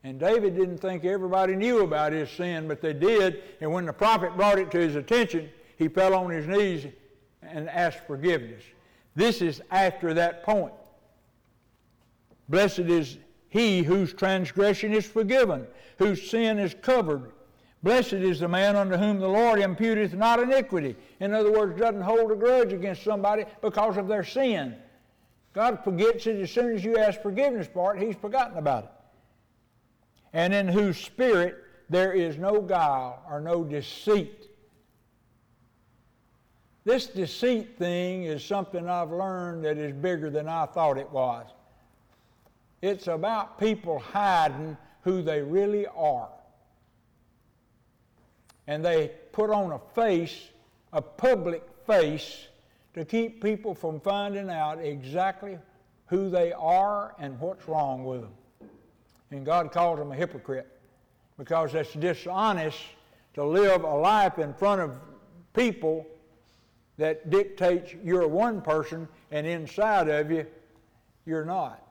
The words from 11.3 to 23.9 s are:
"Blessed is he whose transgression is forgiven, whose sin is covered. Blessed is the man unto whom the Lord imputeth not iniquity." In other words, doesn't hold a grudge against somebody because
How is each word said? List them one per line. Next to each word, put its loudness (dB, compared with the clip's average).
"Blessed 2
is 2
he 2
whose 2
transgression 0
is 0
forgiven, 2
whose 2
sin 2
is -2
covered. 0
Blessed 2
is 0
the -2
man 2
unto 2
whom 2
the -2
Lord 4
imputeth 0
not 4
iniquity." 0
In -2
other 4
words, 2
doesn't 2
hold 2
a 2
grudge 4
against -6
somebody 0
because 0